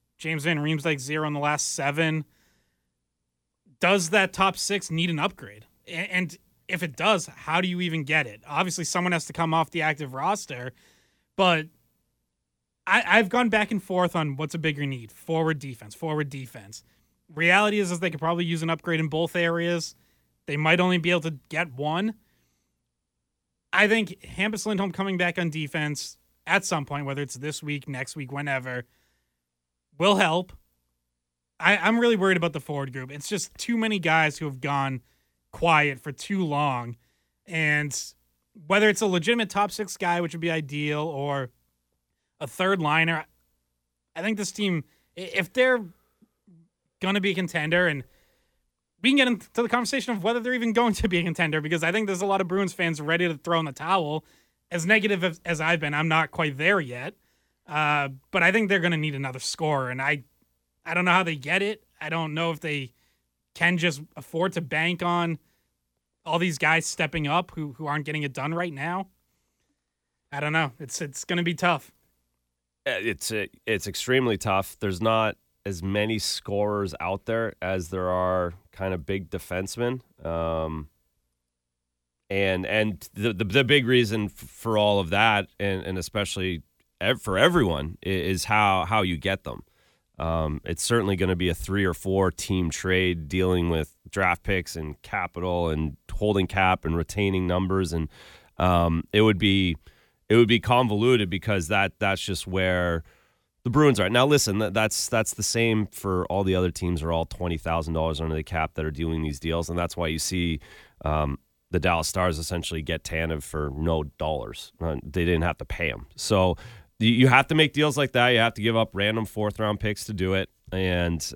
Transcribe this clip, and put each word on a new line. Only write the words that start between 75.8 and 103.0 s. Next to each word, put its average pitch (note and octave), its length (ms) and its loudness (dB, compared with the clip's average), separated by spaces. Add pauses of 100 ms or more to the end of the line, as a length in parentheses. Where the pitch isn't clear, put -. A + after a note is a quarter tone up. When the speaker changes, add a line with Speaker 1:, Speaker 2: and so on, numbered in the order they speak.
Speaker 2:
many G#2 380 0
scorers G2+ 800 -2
out F#2 260 -6
there A2+ 340 -2
as F#2 300 -4
there F#2 180 -4
are F#2 460 0 (180)
kind F#2+ 220 -4
of D#2+ 100 -6
big G2 280 -6
defensemen. G#2+ 680 -6 (220)
Um, D#2+ 640 -4 (1400)
and, F#2+ 380 0
and G#2+ 480 -2
the, G#2+ 180 0
the, F#2 100 -4
the A2 200 4
big C3 240 4
reason A2+ 380 2
f-, - 80 -8
for - 440 -4
all G#2 220 4
of E2+ 100 -2
that, G#2 380 4 (120)
and, G2 220 -2
and F#2+ 160 -6
especially F#2 640 -4 (400)
ev-, A2 180 0
for F#2+ 200 -2
everyone, G2 640 2
i-, - 40 -2
is F#2 340 0
how, G2+ 440 2
how A2 140 0
you F2 160 0
get F#2+ 260 -2
them. B1+ 200 -10 (560)
Um, D#2+ 440 -2
it's - 200 -6
certainly G2+ 320 2
gonna F#2 200 2
be F2 140 0
a E2 60 0
three G2 280 -2
or F2 120 0
four F#2+ 340 2
team F2+ 400 -2
trade F2+ 580 0
dealing F2+ 440 2
with D#2+ 240 -2 (160)
draft F#2 320 0
picks F#2 320 -2
and D#2 260 -10
capital F2 680 -4
and D#2 280 -2 (160)
holding G2+ 320 2
cap F#2 400 0
and D#2+ 100 0
retaining F#2 520 0
numbers. F#2 440 0
And, D#2+ 160 -2 (520)
um, E2+ 520 4
it G#2+ 100 4
would A2 180 6
be, F#2+ 380 2 (520)
it G#2+ 60 6
would A#2 120 8
be A2+ 120 4
convoluted A#2 680 4
because F2+ 420 -2
that, G2 280 2
that's G2 240 0
just - 240 -6
where F2+ 580 0 (600)